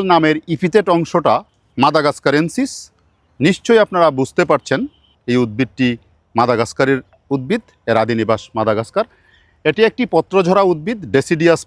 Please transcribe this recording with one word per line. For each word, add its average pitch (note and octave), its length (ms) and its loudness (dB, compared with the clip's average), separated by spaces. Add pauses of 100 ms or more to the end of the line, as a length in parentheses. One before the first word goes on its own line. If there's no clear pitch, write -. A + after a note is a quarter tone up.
(120)
নামের D#3 240 4 (180)
ইপিথেট F#3 340 0
অংশটা E3+ 460 0 (440)
মাদাগাস্কারেন্সিস। D3 960 0 (680)
নিশ্চয়ই G3+ 440 2
আপনারা F3 240 2 (100)
বুঝতে C3+ 320 -2
পারছেন C#3+ 300 -2 (480)
এই B2 160 0
উদ্ভিদটি B2 440 -4 (460)
মাদাগাস্কারের B2 680 0 (340)
উদ্ভিদ, C#3 280 -4 (280)
এর A2+ 120 2
আদি A2+ 180 -2
নিবাস G#2+ 220 -2 (140)
মাদাগাস্কার। A2 480 -2 (600)
এটি D#3+ 240 0
একটি A#3+ 160 -4 (100)
পত্রঝরা F#3 480 2 (100)
উদ্ভিদ, F3 260 -8 (160)
ডেসিডিয়াস D#3+ 520 2